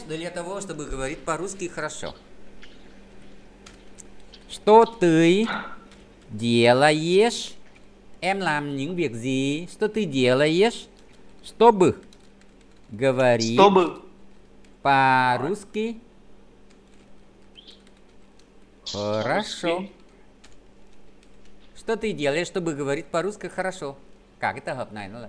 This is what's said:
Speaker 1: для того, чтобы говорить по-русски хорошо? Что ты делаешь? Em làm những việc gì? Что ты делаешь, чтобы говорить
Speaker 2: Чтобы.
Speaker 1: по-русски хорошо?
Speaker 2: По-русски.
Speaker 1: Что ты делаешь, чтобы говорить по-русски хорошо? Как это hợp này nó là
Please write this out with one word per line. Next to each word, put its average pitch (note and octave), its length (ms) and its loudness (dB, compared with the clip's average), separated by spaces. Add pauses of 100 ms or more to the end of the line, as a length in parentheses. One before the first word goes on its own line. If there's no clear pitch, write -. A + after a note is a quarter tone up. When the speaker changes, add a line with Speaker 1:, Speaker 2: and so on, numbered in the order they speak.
Speaker 1:
для D#3+ 240 -8
того, F3 300 -10
чтобы F3 240 -10
говорить C3+ 400 -6
по-русски E3+ 420 -6
хорошо? D3+ 480 -10 (2250)
Что A3 340 6
ты F3 600 4 (840)
делаешь? C#3+ 1200 4 (680)
Em F#3+ 180 -2
làm D3 380 -2
những C#3 200 -6
việc D#3 180 -2
gì? C3+ 580 -2
Что G#3+ 160 -2
ты G#3+ 160 -2
делаешь, D3+ 840 2 (580)
чтобы G3 520 6 (920)
говорить A#2+ 680 2
Speaker 2:
Чтобы. F#3+ 420 6 (840)
Speaker 1:
по-русски C3+ 1160 0 (3000)
хорошо? A#2 840 -4
Speaker 2:
По-русски. G3 140 -10 (1800)
Speaker 1:
Что A3+ 200 -4
ты G#3+ 160 -4
делаешь, D3 340 -2
чтобы E3+ 280 -4
говорить C#3+ 320 -4
по-русски F3+ 420 -6
хорошо? F3+ 480 -8 (420)
Как A#2+ 200 -4
это E3 160 -8
hợp A#2 180 -10
này G#2 160 -12
nó G#2 120 -16
là A2 80 -16